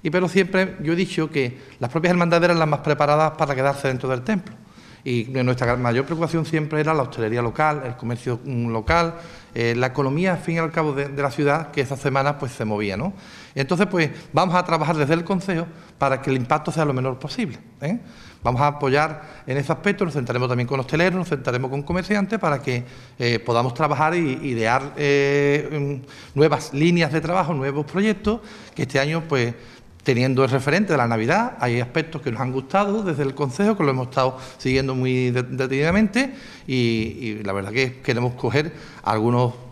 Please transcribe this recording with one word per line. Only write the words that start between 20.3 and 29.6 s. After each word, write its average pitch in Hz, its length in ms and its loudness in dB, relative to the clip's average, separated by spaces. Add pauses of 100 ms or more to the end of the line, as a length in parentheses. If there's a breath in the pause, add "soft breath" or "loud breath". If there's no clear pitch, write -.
también 120 200 0
con 135 120 -2
hosteleros, 170 380 2
nos 175 100 -2
sentaremos 135 420 -2
con 139 120 -4
comerciantes 196 580 -2
para 147 220 0
que, 123 220 -2 (340 loud breath)
eh, 120 220 0
podamos 120 340 0
trabajar 151 420 0
y 147 280 0
idear, 127 540 0
eh, 143 1080 2
mm, - 320 -10
nuevas 151 360 2
líneas 165 380 4
de 156 100 0
trabajo, 175 320 0
nuevos 139 320 -2
proyectos, 208 560 0 (340 loud breath)
que - 80 -2
este 135 160 0
año, 160 280 0
pues, 120 260 0 (480 loud breath)